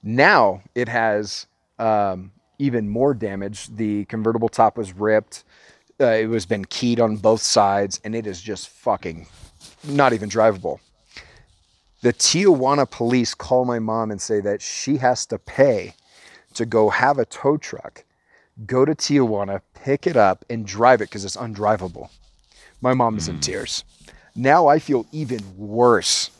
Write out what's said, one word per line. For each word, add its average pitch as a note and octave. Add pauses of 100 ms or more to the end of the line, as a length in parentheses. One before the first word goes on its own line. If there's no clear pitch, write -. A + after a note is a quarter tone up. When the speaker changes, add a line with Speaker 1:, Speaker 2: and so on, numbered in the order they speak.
Speaker 1:
Now A#2 (140)
it A#2+
has, A2 (320)
um, G2+ (260)
even A#2+
more C3
damage. G2+
The G#2
convertible A2+
top A2
was G2
ripped. G#2+ (580)
Uh, B2+
it A2
was A2
been G2
keyed A#2+
on A2
both A2
sides, G2+
and G#2+
it A2+
is F2+
just G2+
fucking F2 (580)
not C#3
even G#2
drivable. G2+ (1200)
The A#2+
Tijuana C#3+
police A#2+
call B2+
my A#2+
mom A2
and G2+
say G#2+
that G2+
she -
has B2+
to A2
pay A#2 (600)
to A#2
go A2
have C3+
a A2+
tow D3
truck, - (600)
go B2+
to D3+
Tijuana, G#2 (120)
pick -
it E3+
up, F#2+
and A2+
drive A2
it G2
'cause G2+
it's F#2+
undrivable. G2+ (720)
My B2+
mom A#2
is D#2+
in D2+
Speaker 2:
Mm. -
Speaker 1:
tears. - (500)
Now D3
I D3+
feel B2+
even B2+ (160)
worse. G#2 (100)